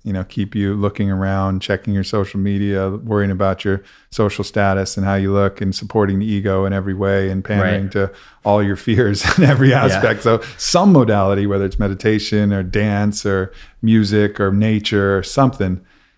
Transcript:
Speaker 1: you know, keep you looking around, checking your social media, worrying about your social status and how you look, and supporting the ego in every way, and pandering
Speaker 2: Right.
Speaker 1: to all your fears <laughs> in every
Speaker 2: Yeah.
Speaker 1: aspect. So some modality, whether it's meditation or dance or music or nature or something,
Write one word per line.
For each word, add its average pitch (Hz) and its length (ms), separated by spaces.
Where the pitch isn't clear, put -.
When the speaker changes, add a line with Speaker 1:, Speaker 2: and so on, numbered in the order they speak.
Speaker 1:
you 107 100
know, 92 120
keep - 320
you 101 180
looking 101 380
around, 95 500
checking 101 320
your 98 80
social 98 380
media, 98 500
worrying 104 400
about 95 340
your 98 200
social 104 320
status 98 540
and 95 100
how 98 80
you 98 180
look, 98 280
and 98 160
supporting 101 420
the 104 80
ego 98 380
in 98 80
every 98 220
way, 98 360
and 95 140
pandering 101 400
Speaker 2:
Right. 98 80
Speaker 1:
to 98 180
all 104 200
your 101 100
fears 104 500
<laughs> - 140
in 180 60
every 135 260
Speaker 2:
Yeah. 127 140
Speaker 1:
aspect. 110 400
So 113 160
some 185 320
modality, 101 560
whether 98 180
it's 95 140
meditation 104 760
or 98 120
dance 104 600
or 95 280
music 104 600
or 98 120
nature 104 640
or 92 60
something, 101 600